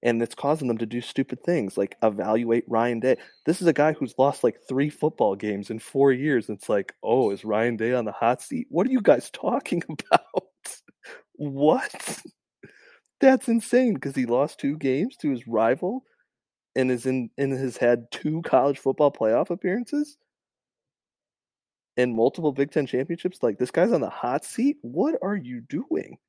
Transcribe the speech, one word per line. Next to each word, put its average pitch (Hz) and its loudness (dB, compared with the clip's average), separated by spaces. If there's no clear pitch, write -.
And 117 2
it's 117 -6
causing 147 -2
them 113 0
to 113 -4
do 117 -6
stupid - -4
things, 143 -2
like 101 -2
evaluate 113 0
Ryan 117 0
Day. 127 2
This - 0
is 180 4
a 156 4
guy 151 2
who's 139 -6
lost, 139 2
like, - 2
three 139 0
football 107 0
games 101 -4
in 110 -6
four 139 2
years. 131 0
And 104 -6
it's - -16
like, 101 -2
"Oh, 117 2
is 101 -6
Ryan 110 0
Day 113 -2
on 123 0
the 104 -6
hot 120 0
seat? - -8
What 175 0
are 254 -2
you 254 2
guys - 4
talking - -4
<laughs> - -20
about? - -2
What?" 147 0
That's 262 6
insane, 233 2
'cause 139 -6
he 131 0
lost 123 0
two 147 -2
games 147 0
to 147 -2
his 117 -6
rival 120 0
and 131 2
is 123 -2
in, 131 -2
and 139 0
has 131 -4
had 120 2
two 156 -4
college 139 2
football 139 2
playoff 117 0
appearances 233 -4
and 123 2
multiple 139 2
Big 139 -2
Ten 147 0
championships. 170 -4
Like, 113 0
this 123 -2
guy's 185 2
on 170 2
the 101 -4
hot - -4
seat? 277 0
What 247 -2
are 202 -2
you 123 -8
doing? - -6